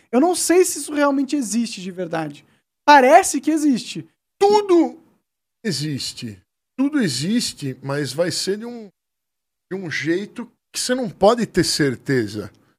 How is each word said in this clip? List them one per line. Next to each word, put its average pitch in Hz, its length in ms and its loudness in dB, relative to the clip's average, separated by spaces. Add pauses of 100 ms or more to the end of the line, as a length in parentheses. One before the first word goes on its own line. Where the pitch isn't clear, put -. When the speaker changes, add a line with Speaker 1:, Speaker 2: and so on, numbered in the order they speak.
(120)
Speaker 1:
Eu 240 80 4
não 339 160 2
sei 359 280 2
se 339 140 -4
isso 294 160 -10
realmente 285 400 0
existe 226 480 -4
de 190 80 -8
verdade. 165 560 -8 (400)
Parece 294 540 6
que 302 100 -2
existe. 285 580 -2 (320)
Speaker 2:
Tudo 392 580 4 (640)
existe. 131 760 -6 (380)
Tudo 285 240 0
existe, 143 800 -4
mas 139 300 -4
vai 165 180 -2
ser 190 260 -4
de 214 80 -12
um, 233 240 -14 (840)
de 185 80 -8
um 175 120 -10
jeito 190 600 -6 (220)
que - 80 -8
você 247 140 -2
não 247 160 -4
pode 220 360 4
ter 165 180 0
certeza. 117 840 -2 (280)